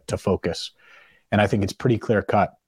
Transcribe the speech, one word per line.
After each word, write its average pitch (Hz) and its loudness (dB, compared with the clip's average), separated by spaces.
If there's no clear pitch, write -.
to 101 -4
focus." - -4
And 104 4
I 104 4
think 104 0
it's 98 -4
pretty 120 0
clear 104 0
cut 98 0